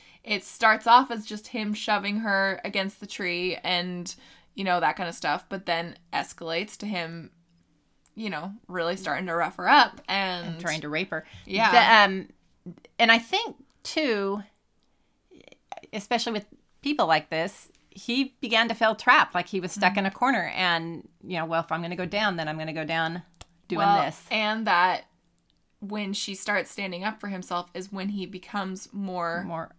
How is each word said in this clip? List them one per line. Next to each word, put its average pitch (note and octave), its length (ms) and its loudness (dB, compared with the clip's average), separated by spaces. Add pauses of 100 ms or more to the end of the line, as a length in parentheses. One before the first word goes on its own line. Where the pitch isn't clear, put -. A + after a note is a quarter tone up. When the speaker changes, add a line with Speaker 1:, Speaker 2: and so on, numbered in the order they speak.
(240)
Speaker 1:
it G#3 200 -4
starts A3 440 4
off B3 240 8
as A3 140 -6
just G#3+ 220 -12
him G#3 260 -4
shoving G#3 460 -2
her G3 440 0
against G3 360 -4
the G3+ 80 -16
tree F3 560 -4
and, F3+ 500 -4 (420)
you G3 80 -6
know, F3+ 160 2
that D#3+ 160 2
kind F3 140 -4
of E3 60 -8
stuff, D3 340 -2
but F#3+ 160 -8
then E3+ 320 -2 (160)
escalates E3 640 -4
to - 80 -10
him, E3+ 460 -6 (840)
you A3 140 -8
know, E3+ 220 -8 (160)
really F3 300 -2
starting E3+ 300 -4
to E3+ 60 -4
rough E3 220 -2
her - 140 -4
up C4 380 6
and F3+ 400 -2
Speaker 2:
And E3 120 -8
trying D#3+ 220 -4
to D3+ 80 -8
rape D#3+ 220 -2
her. D#3 140 -6 (200)
Speaker 1:
Yeah. G#3 260 2
Speaker 2:
The, G#3 420 10
um, F#3+ 140 -6 (720)
and A#3 120 6
I A#3 60 8
think, G4 380 -2 (280)
too, G#3 600 0 (1500)
especially A3+ 400 -2
with G#3 120 -4 (360)
people C#4+ 260 0
like D#3 220 2
this, E3 400 -4 (200)
he - 520 -4
began A3+ 280 2
to A3+ 60 -2
feel A3 200 2
trapped, B3 380 4
like F3 140 -2
he G3 120 -4
was F3+ 120 -6
stuck F#3+ 220 4
Speaker 1:
Mm-hmm. G#3 60 0
Speaker 2:
in F#3+ 60 0
a F#3+ 60 0
corner A#3+ 440 0
and, E3+ 520 0 (160)
you F3+ 140 -6
know, D#3+ 80 -2
"Well, E3 160 0
if D#3+ 100 -6
I'm E3+ 100 -2
gonna E3+ 140 -6
go F3+ 100 -4
down, G3+ 320 -2
then D#3 100 -4
I'm D#3 100 -6
gonna D#3 160 -6
go D#3 120 -6
down E3 380 -2 (440)
doing F3+ 180 -4
Speaker 1:
Well, G3+ 200 4
Speaker 2:
this." - 260 -8
Speaker 1:
and A3 360 -2
that F#3 380 4 (760)
when G3+ 320 -6
she G3+ 220 -6
starts F#3+ 360 -2
standing F#3 320 -8
up G#3+ 160 -6
for G3+ 100 -10
himself F3+ 440 -6
is F#3 180 -10
when G3 180 -6
he G3+ 160 -4
becomes F#3+ 680 -8
more F3+ 500 -4
Speaker 2:
More E3 360 -8